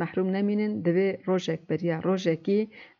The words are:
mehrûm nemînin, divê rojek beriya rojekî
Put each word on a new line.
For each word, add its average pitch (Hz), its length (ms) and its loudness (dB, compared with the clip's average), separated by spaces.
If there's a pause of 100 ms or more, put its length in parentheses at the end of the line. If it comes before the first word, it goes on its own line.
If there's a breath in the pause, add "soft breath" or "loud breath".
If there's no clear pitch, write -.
mehrûm 185 300 -2
nemînin, 208 400 0 (120)
divê 180 240 4 (200)
rojek 180 420 -2
beriya 165 320 -2
rojekî 185 580 2 (400 loud breath)